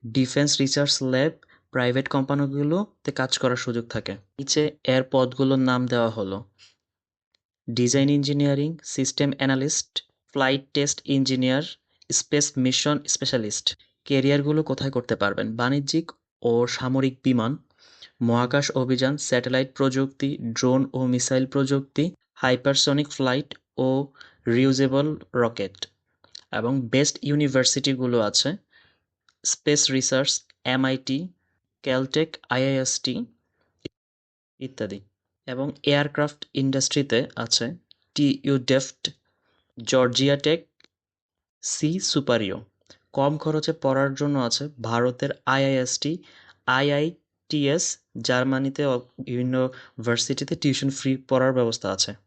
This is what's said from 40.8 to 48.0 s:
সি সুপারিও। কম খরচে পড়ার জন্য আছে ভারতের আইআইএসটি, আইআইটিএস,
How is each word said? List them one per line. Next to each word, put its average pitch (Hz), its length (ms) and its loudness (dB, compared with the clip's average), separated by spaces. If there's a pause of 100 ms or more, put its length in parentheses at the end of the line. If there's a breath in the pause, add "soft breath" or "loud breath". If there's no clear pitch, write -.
সি - 280 -2 (100)
সুপারিও। 117 580 0 (540 soft breath)
কম 143 260 2
খরচে 156 340 -2
পড়ার 139 420 0
জন্য 143 240 -2
আছে 123 260 -2 (180)
ভারতের 123 480 0 (160)
আইআইএসটি, 135 640 0 (540 loud breath)
আইআইটিএস, 143 1160 0 (380)